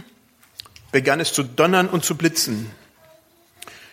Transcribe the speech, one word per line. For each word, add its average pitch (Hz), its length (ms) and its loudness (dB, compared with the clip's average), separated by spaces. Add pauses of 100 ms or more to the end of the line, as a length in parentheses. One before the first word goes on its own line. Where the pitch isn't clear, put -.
(920)
begann 139 300 2
es 156 140 -4
zu 147 80 0
donnern 175 480 2
und 170 160 -2
zu 170 100 -2
blitzen. 120 540 -2 (1200)